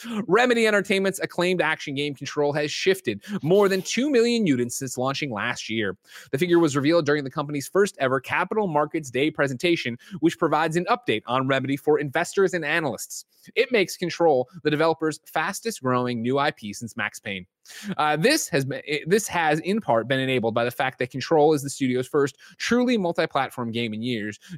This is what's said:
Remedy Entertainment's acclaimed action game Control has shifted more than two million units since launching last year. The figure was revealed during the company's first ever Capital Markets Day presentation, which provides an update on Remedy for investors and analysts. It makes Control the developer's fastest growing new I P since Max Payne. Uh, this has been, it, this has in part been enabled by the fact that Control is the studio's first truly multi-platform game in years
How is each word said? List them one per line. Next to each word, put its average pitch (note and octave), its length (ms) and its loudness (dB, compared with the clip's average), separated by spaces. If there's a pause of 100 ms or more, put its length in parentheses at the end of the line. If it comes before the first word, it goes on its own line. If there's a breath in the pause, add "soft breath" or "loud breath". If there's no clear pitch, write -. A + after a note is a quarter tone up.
(280 loud breath)
Remedy A#3 380 4
Entertainment's G3 540 2
acclaimed F3 420 0
action D#3 320 -2
game C#3+ 220 -4
Control C#3+ 380 -2
has D3+ 180 -4
shifted B2+ 500 0 (220 loud breath)
more G3 240 4
than F#3+ 140 0
two B3+ 280 -2
million A#3 380 2
units A#2+ 300 0
since C3+ 200 -8
launching C3+ 320 -2
last A2 400 -6
year. G#2+ 280 -2 (340 loud breath)
The C#3 60 -2
figure E3+ 200 2
was D3+ 200 2
revealed D#3 280 2
during C#3+ 200 0
the C3 40 -10
company's C#3+ 380 -6
first G3 320 0
ever C3 220 0
Capital F#3 440 -2
Markets D3+ 460 -2
Day C#3 180 0
presentation, C#3 680 -2 (240 loud breath)
which E3 180 2
provides D#3+ 380 2
an F3 80 0
update F3+ 420 0
on C3 220 0
Remedy C3+ 260 0
for D3+ 240 2
investors E3 540 0
and E3+ 100 -2
analysts. D3 600 -4 (300 loud breath)
It B3+ 180 2
makes G3 240 2
Control D#3 500 2 (160 loud breath)
the D3+ 80 0
developer's D#3 540 0
fastest F#3+ 580 -6
growing B2 380 0
new B2+ 180 0
I C#3+ 120 2
P G#2 200 -10
since A2+ 240 -12
Max G#2+ 240 -6
Payne. F#2+ 260 -8 (520 loud breath)
Uh, D3+ 180 2
this A#3+ 340 2
has C#3 140 0
been, C3 220 -6
it, D3 240 -4
this G#3 180 2
has D#3 340 2
in G3+ 200 -2
part A2+ 260 2
been C3 120 2
enabled B2+ 340 0
by A#2 100 0
the A#2+ 60 0
fact C3 300 -2
that B2 100 -2
Control D3+ 420 4
is C#3+ 120 2
the C#3+ 60 -6
studio's C3 380 -2
first C#3+ 300 0 (200 loud breath)
truly B3 380 2
multi-platform D#3 760 -2
game A2+ 200 -2
in A2 120 -6
years G#2+ 360 -4 (180 loud breath)